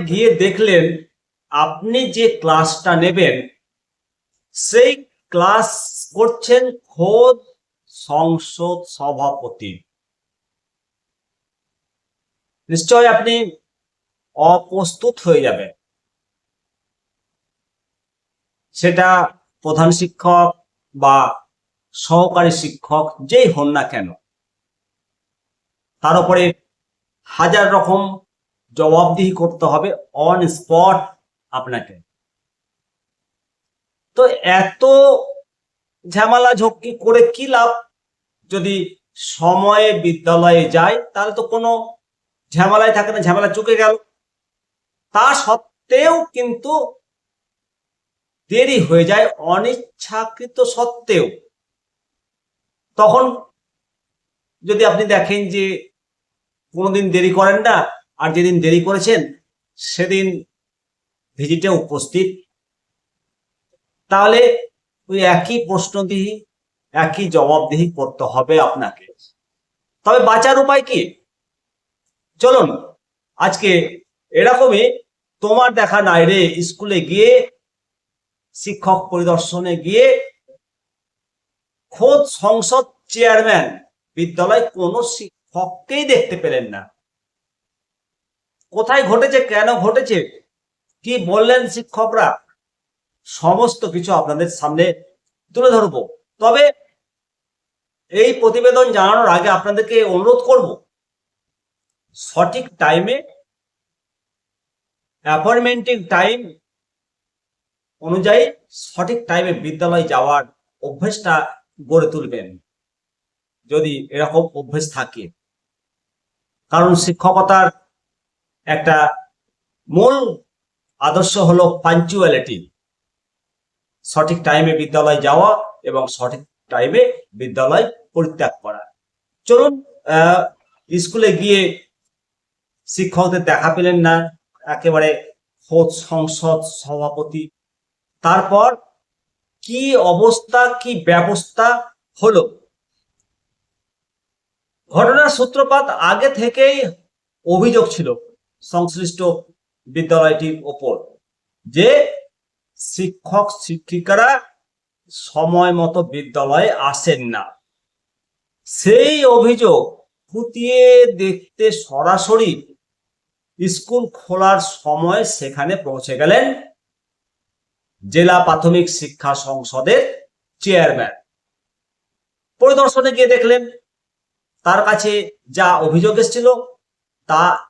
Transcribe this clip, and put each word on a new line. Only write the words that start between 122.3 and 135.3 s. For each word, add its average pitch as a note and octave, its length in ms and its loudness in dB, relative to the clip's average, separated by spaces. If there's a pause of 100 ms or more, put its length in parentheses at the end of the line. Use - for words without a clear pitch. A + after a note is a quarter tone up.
সঠিক D#3+ 380 -2
টাইমে D#3 340 2
বিদ্যালয়ে D3+ 500 0
যাওয়া E3+ 220 4 (340)
এবং C3 240 -4
সঠিক C3 340 -8 (300)
টাইমে C#3+ 300 0 (320)
বিদ্যালয় C3 520 -2 (280)
পরিত্যাগ D#3 480 -4
করা। G#2 200 -12 (640)
চলুন, C#4 260 4 (420)
আহ, E3+ 260 4 (500)
স্কুলে G3 460 0
গিয়ে G3 240 2 (1300)
শিক্ষকদের F#3 560 -2
দেখা D#3 320 0
পেলেন F3 220 0 (100)
না, E3 80 4 (600)
একেবারে D#3 340 0 (540)